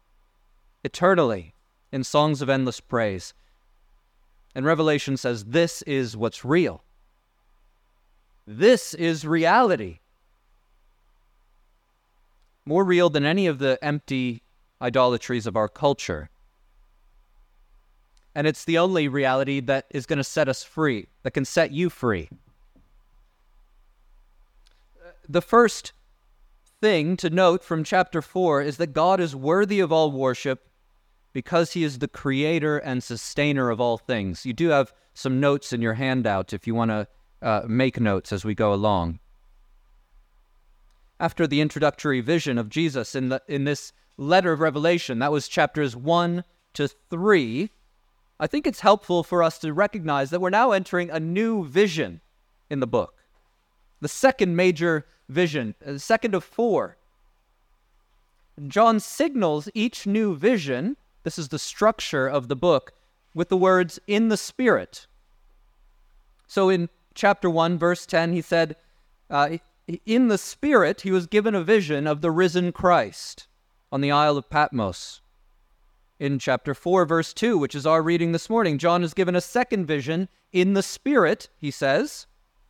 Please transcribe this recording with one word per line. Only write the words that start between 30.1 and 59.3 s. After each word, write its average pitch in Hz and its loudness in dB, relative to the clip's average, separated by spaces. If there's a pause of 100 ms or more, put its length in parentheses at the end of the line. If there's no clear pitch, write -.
worship 131 -2 (720)
because 170 0
he 170 -2
is 139 -4
the 165 -4
creator 147 -2
and 127 -6
sustainer 135 -2
of 113 -2
all 120 0
things. 101 -4
You 123 -6
do 165 0
have 139 2 (220)
some 131 -2
notes 143 0
in 117 -4
your 113 0
handout 117 -2
if 101 -10
you 113 -4
want 113 0
to, 107 -4 (360)
uh, 110 0
make 127 0
notes 104 -2
as 95 -6
we 107 -4
go 104 2
along. 98 0 (2000)
After 165 -2
the 147 0
introductory 147 0
vision 143 -2
of 110 -4
Jesus 139 -4
in 131 -4
the, 131 -4
in 139 -4
this - -6 (240)
letter 170 2
of 151 0
Revelation, 156 0
that 143 0
was 147 -2
chapters 147 -2
one 175 -2 (300)
to 143 -2
three, 170 0 (720)
I 170 -2
think 294 -4
it's 269 -4
helpful 190 4
for 175 0
us 160 0
to 156 -6
recognize 156 -2
that 175 -2
we're 185 0
now 226 4
entering 180 -2
a 160 -4
new 196 -2
vision 147 0 (460)
in 143 -6
the 127 -2
book. 117 -2 (880)
The 147 -6
second 208 2
major 170 2 (240)
vision, 143 -2 (100)
uh, 139 -10
the 143 -10
second 226 -2
of 185 -2
four. 165 -2 (1700)
John 220 4
signals 202 -2